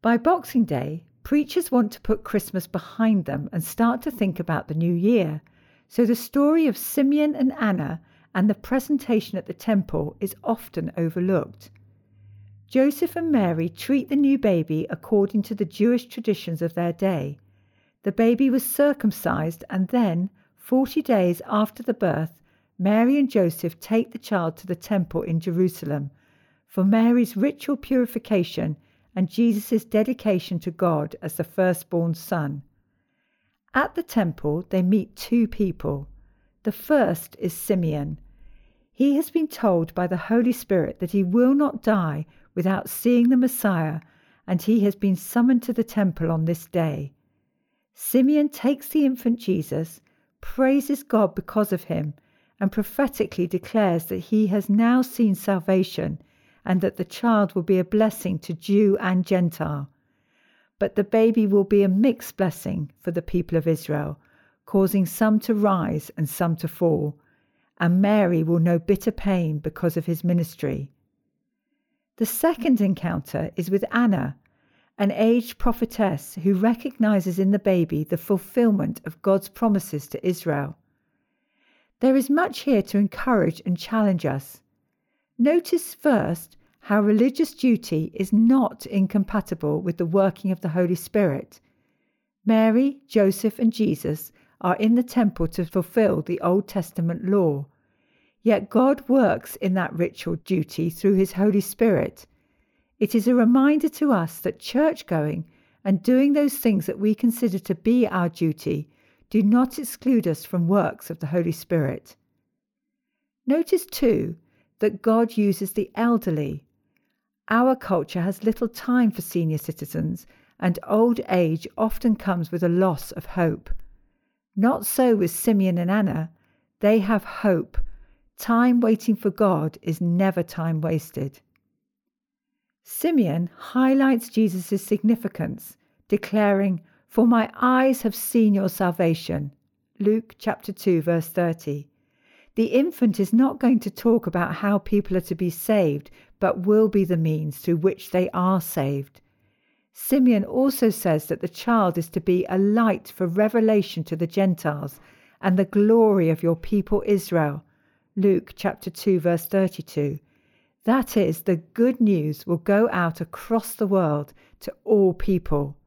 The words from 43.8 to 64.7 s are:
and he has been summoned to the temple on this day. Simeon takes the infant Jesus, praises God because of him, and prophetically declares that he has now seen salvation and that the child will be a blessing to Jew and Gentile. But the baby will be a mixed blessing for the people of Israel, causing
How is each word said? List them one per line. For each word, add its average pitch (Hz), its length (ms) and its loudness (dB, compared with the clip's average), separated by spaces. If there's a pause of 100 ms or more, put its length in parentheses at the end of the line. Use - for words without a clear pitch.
and 180 120 0
he 226 260 2
has 196 100 0
been 190 220 0
summoned 240 460 2
to 247 100 -6
the 226 100 -2
temple 175 480 -2
on 160 140 -2
this 165 220 -4
day. 151 460 -4 (800)
Simeon 294 560 2
takes 285 380 -4
the 302 180 2
infant 247 340 0
Jesus, 165 640 -4 (380)
praises 277 640 0
God 214 320 0
because 202 360 -2
of 180 120 -4
him, 147 300 -6 (480)
and 196 100 0
prophetically 214 760 -4
declares 180 580 -2
that 185 140 -8
he 214 280 0
has 202 220 -2
now 233 320 4
seen 233 340 0
salvation 185 840 -2 (420)
and 185 180 0
that 196 140 -2
the 185 80 -6
child 214 520 0
will 180 80 -2
be 185 160 2
a 180 40 0
blessing 208 540 0
to - 160 -8
Jew 202 460 2
and 185 260 0
Gentile. 160 640 -2 (880)
But 196 180 -2
the 202 80 2
baby 226 440 4
will 202 160 4
be 202 180 4
a 196 80 4
mixed 233 480 0
blessing 180 600 -4
for - 100 -6
the 170 140 -4
people 170 340 -2
of 160 100 0
Israel, 147 520 -4 (480)
causing 196 400 2